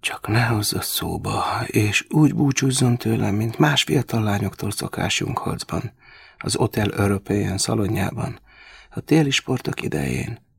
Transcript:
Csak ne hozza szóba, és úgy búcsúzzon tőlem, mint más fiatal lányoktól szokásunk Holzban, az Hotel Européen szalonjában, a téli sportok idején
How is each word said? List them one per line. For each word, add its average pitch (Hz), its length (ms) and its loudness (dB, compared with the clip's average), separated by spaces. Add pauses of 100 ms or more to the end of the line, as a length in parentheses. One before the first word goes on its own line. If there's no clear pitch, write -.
Csak - 280 -6
ne 113 160 2
hozza 110 360 0
szóba, - 840 -4
és 107 420 2
úgy 151 260 4
búcsúzzon 131 600 2
tőlem, 110 380 0
mint 110 240 -2
más 147 240 4
fiatal 120 400 0
lányoktól 101 480 -2
szokásunk - 680 -2
Holzban, - 540 -4 (460)
az 104 160 -4
Hotel 107 400 0
Européen 98 640 0
szalonjában, 101 800 -2 (500)
a - 100 -8
téli 147 300 4
sportok - 520 -2
idején 69 640 -4 (140)